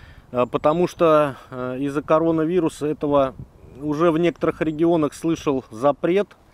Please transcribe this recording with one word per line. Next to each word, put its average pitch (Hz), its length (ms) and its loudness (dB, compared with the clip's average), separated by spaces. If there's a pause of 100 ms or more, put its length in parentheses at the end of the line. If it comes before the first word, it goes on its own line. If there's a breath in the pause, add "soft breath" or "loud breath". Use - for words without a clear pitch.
(300 loud breath)
э, 123 180 0
потому 156 380 0
что, 151 480 2 (160 loud breath)
э, 127 300 -8
из-за 143 220 -4
коронавируса 160 840 0
этого 143 480 0 (480)
уже 151 300 0
в 156 60 0
некоторых 165 420 -2
регионах 160 520 0
слышал 151 600 -4
запрет. 143 560 0 (260 loud breath)